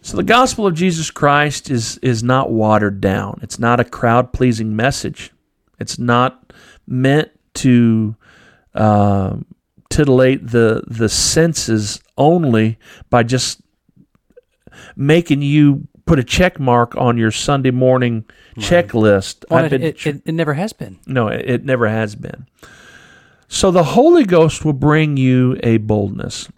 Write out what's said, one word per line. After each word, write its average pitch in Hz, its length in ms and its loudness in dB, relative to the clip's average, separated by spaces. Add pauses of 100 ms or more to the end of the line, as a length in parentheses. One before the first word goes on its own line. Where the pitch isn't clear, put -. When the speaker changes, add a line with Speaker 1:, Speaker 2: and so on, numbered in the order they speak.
Speaker 1:
So - 120 -12
the 185 80 -4
gospel 226 440 0
of 175 80 0
Jesus 165 340 -2
Christ 147 640 -2
is, 113 320 -6
is 120 200 -2
not 127 280 0
watered 107 500 0
down. 98 400 -2
It's - 160 -14
not 120 220 0
a 117 40 0
crowd-pleasing 117 920 -2
message. - 560 -4 (480)
It's - 200 -10
not 120 540 -2 (340)
meant 139 420 0 (260)
to, 113 600 2 (580)
uh, 104 640 0 (560)
titillate 131 580 2
the, 113 380 2
the 113 220 -4
senses 117 920 -2 (160)
only 131 600 2 (320)
by 120 100 2
just 123 400 -4 (1300)
making 151 460 2
you 143 460 2 (180)
put 160 140 2
a 120 40 -2
check 180 360 0
mark 120 360 2
on 120 220 0
your 113 140 0
Sunday 139 400 -2
morning 123 540 0 (300)
Speaker 2:
Right. 104 100 -10
Speaker 1:
checklist. 107 840 0
Speaker 2:
Well, 165 100 2
Speaker 1:
I've 165 60 2
Speaker 2:
it, 151 40 -4
Speaker 1:
been 135 140 -2
Speaker 2:
it, 156 140 -4
Speaker 1:
tr- - 120 -6
Speaker 2:
it, 143 160 -8
it 165 80 -6
never 156 220 -2
has 196 180 -6
been. 95 320 -16
Speaker 1:
No, 127 220 -2
it, 117 200 -6
it 123 180 -4
never 123 220 0
has 107 280 -4
been. - 320 -16 (1000)
So - 240 0
the 175 120 4
Holy 294 420 4
Ghost 165 400 2
will 151 80 0
bring 151 440 2
you 127 460 2
a 113 140 2
boldness. 104 720 -4 (100)